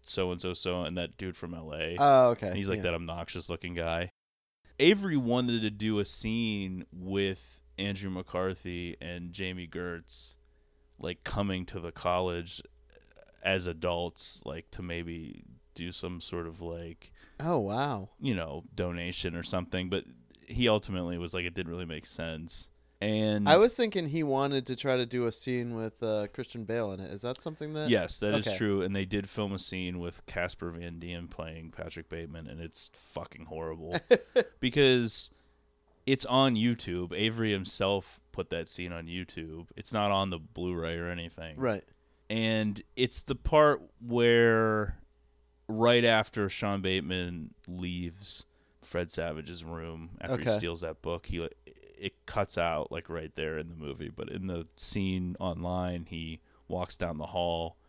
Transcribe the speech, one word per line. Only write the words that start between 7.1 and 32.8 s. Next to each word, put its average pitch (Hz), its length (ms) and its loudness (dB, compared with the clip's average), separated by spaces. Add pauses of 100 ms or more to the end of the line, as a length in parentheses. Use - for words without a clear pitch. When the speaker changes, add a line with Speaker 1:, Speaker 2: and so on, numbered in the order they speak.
Speaker 1:
Andrew 98 320 -2
McCarthy 90 880 -4
and 87 320 -8
Jamie 92 360 -6
Gertz, 87 680 -8 (640)
like, - 260 -6
coming 95 420 -2
to - 140 -8
the 85 120 -8
college 87 680 0 (800)
as 95 240 2
adults, 87 800 -2
like, 73 280 -8
to - 100 -8
maybe 85 600 -8 (300)
do 85 180 -6
some 90 280 -6
sort 85 260 -6
of, 82 140 -12
like, 85 520 -10 (260)
Speaker 2:
Oh, 160 220 2
wow. 107 500 -2 (100)
Speaker 1:
you 131 140 0
know, 80 300 -4 (100)
donation 87 600 -2
or 85 80 -4
something, 92 460 -2
but 92 160 0 (420)
he 117 220 4
ultimately 92 480 2
was 85 160 -4
like, 90 120 -2
it 87 100 -4
didn't 92 160 -4
really 90 160 -6
make 80 180 -8
sense. 82 640 -6 (300)
And 107 480 2
Speaker 2:
I 156 80 10
was 233 200 8
thinking 202 320 0
he 156 140 0
wanted 139 440 2
to 131 100 -4
try 131 220 2
to 123 80 0
do 120 180 0
a 117 80 0
scene 120 420 -2
with, 113 280 -6
uh, 107 320 2
Christian 117 300 -8
Bale 107 280 -2
in 95 80 -6
it. 85 100 -8
Is 98 120 -8
that 123 180 -4
something 156 320 -8
that 151 160 -2
Speaker 1:
Yes, 98 320 4
that 104 140 2
is 107 120 2
Speaker 2:
Okay. 101 120 2
Speaker 1:
true. 101 240 2
And 98 120 0
they 98 120 0
did 98 200 0
film 101 280 -2
a 95 40 -4
scene 90 420 -2
with 85 260 -8
Casper 87 440 -4
Van 85 280 -10
Dien 85 300 -8
playing 82 420 -10
Patrick 82 400 -12
Bateman, 82 360 -10
and 78 140 -12
it's - 320 -8